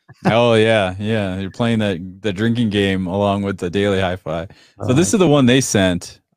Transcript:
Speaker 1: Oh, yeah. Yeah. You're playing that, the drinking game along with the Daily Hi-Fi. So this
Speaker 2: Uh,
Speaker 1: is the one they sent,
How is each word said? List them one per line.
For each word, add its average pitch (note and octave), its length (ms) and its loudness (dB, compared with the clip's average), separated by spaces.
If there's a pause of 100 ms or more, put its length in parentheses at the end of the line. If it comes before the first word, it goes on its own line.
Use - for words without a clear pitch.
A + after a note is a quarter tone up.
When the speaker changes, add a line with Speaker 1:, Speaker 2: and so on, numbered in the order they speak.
(280)
Speaker 1:
Oh, A#2 260 4
yeah. G#2+ 440 2
Yeah. G#2 420 -4
You're F#2+ 120 -8
playing A#2 280 -2
that, F#2+ 420 -6
the G#2+ 100 -4
drinking A2+ 380 -2
game F#2+ 360 0
along G2+ 360 0
with G2 160 -4
the F2+ 120 -6
Daily G2 300 -2
Hi-Fi. F2 480 -6 (400)
So B2 60 2
this F3+ 200 2
Speaker 2:
Uh, A3+ 40 2
Speaker 1:
is - 20 2
the F3 80 4
one C#3+ 180 4
they B2+ 140 4
sent, F#2 600 -2 (160)